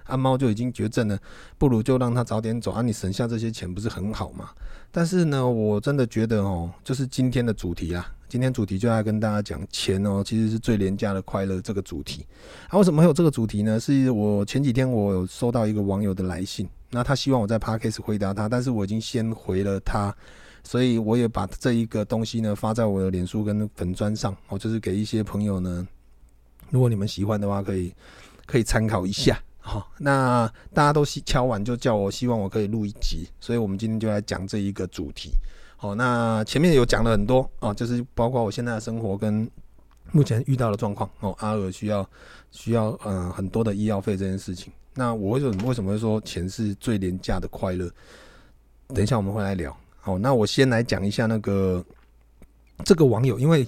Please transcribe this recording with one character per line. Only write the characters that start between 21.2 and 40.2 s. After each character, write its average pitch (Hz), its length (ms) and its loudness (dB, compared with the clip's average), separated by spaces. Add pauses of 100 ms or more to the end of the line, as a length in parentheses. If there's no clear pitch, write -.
把 101 180 -2 (140)
这 127 140 2
一 117 140 2
个 107 180 -2
东 113 200 -2
西 113 140 -4
呢 107 160 0
发 110 180 -2
在 113 120 2
我 98 160 2
的 95 100 0
脸 90 160 0
书 107 160 -2
跟 104 320 0
粉 90 180 -4
专 104 220 -2
上， 101 180 -4 (140)
哦， 101 100 -6
就 104 120 -4
是 113 100 -2
给 98 160 -4
一 104 80 0
些 110 180 -2
朋 101 220 -2
友 98 160 0
呢， 90 260 -4 (840)
如 127 100 2
果 127 80 6
你 117 80 2
们 98 100 -2
喜 101 200 -2
欢 104 140 0
的 101 100 -2
话， 98 120 -2
可 98 140 -4
以， 90 180 -4 (520)
可 - 120 0
以 117 60 4
参 110 240 2
考 101 180 0
一 95 60 -2
下。 - 260 2 (300)
好， - 300 -6
那 131 500 2 (280)
大 151 80 4
家 147 100 6
都 147 100 4
希-， 139 220 -4
敲 127 200 2
碗 107 200 -2
就 120 100 -2
叫 120 200 2
我， 98 160 2
希 123 160 -2
望 117 120 2
我 98 80 -2
可 107 140 -2
以 104 60 0
录 107 180 -2
一 101 60 -4 (100)
集， 82 260 0 (120)
所 - 160 -4
以 - 20 2
我 113 80 0
们 95 100 -2
今 110 140 -2
天 110 100 -2
就 110 80 -2
来 104 140 0
讲 95 260 -6
这 107 120 -4
一 98 120 -2
个 95 140 -6
主 80 260 -8
题。 - 200 -12 (440)
好， 101 200 -6
那 117 480 2
前 131 180 0
面 170 140 6
有 123 100 8
讲 110 180 4
了 117 60 4
很 104 160 4
多， 127 240 4 (120)
哦， 107 120 0
就 104 100 -4
是 120 300 -2
包 117 160 2
括 127 140 0
我 - 80 -2
现 120 120 -6
在 120 100 -4
的 110 60 -4
生 113 200 -6
活 98 180 -2
跟 107 320 0 (600)
目 147 120 6